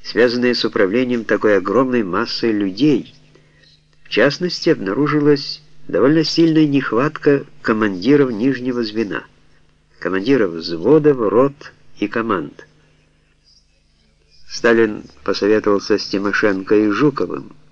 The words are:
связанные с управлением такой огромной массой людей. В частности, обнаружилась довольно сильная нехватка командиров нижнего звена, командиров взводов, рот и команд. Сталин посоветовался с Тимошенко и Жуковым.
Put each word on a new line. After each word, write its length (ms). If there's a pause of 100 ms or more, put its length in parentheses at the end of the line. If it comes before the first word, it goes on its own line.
связанные 520
с 100
управлением 600
такой 340
огромной 440
массой 500
людей. 640 (880)
В 40
частности, 640
обнаружилась 920 (260)
довольно 380
сильная 420
нехватка 800 (160)
командиров 680
нижнего 520
звена, 420 (720)
командиров 540
взводов, 680
рот 540 (260)
и 100
команд. 580 (1800)
Сталин 520 (220)
посоветовался 720
с 80
Тимошенко 680
и 140
Жуковым. 640 (200)